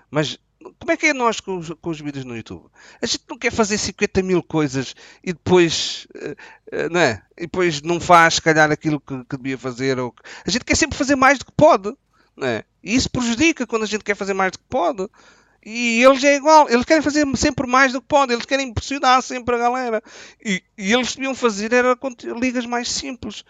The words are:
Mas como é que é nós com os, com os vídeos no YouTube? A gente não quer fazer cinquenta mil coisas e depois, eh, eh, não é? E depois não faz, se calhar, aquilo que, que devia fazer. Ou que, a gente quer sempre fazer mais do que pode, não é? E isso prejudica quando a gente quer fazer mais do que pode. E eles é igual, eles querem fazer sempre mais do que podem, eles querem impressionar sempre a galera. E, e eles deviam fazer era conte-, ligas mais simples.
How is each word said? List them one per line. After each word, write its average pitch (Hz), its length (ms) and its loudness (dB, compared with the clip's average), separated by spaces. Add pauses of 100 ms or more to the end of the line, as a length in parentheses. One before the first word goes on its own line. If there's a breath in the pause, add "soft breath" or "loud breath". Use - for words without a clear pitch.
(100)
Mas 143 280 -4 (400)
como - 140 -4
é 320 40 0
que 320 120 0
é 294 40 2
nós 240 280 -2
com 190 180 -8
os, 165 120 -10 (100)
com 175 100 -8
os 156 100 -8
vídeos 139 240 -8
no 123 100 -10
YouTube? 101 300 -12 (380 soft breath)
A 240 40 -4
gente - 220 -6
não 302 80 -12
quer 233 160 -4
fazer 214 240 0
cinquenta - 460 -2
mil 185 200 0
coisas 135 520 -4 (280 loud breath)
e 185 120 -6
depois, - 800 0
eh, 147 220 -12 (360 loud breath)
eh, - 160 -4
não 170 120 0
é? 120 200 2 (160)
E - 60 -10
depois 170 400 -2
não 170 180 -2
faz, 165 360 6
se - 60 -4
calhar, 156 280 4
aquilo 151 280 -2
que, 131 260 -10
que 139 120 -10
devia 131 220 -8
fazer. 127 400 -4
Ou 123 120 -6
que, - 120 -20 (240 loud breath)
a - 40 -4
gente 226 140 -4
quer - 120 0
sempre 294 200 -2
fazer 277 200 0
mais 262 220 4
do - 60 -12
que - 80 -20
pode, 262 420 4 (400)
não 135 140 -4
é? 110 160 -2 (180)
E 185 120 -4
isso 254 160 0
prejudica 247 560 0
quando 220 160 -4
a 220 40 -6
gente 202 180 -6
quer 208 120 -2
fazer 196 160 -6
mais 190 200 -2
do - 60 -18
que - 120 -20
pode. 254 360 -2 (600 soft breath)
E 233 380 0
eles 262 180 6
é 285 140 4
igual, 294 320 6
eles 240 160 2
querem 320 180 4
fazer 294 240 0 (100)
sempre 277 300 -2
mais 254 240 4
do 254 120 -6
que - 40 -20
podem, 269 280 2
eles 233 100 -6
querem 269 240 -4
impressionar 254 540 0
sempre 247 320 -6
a 240 40 -2
galera. 240 440 -2 (420 loud breath)
E, 196 180 -4 (140)
e 196 160 -2
eles 240 220 0
deviam 269 200 -6
fazer 220 380 -2
era 247 240 2
conte-, 240 320 -10 (100)
ligas 247 280 -4
mais 240 240 -6
simples. 247 600 -10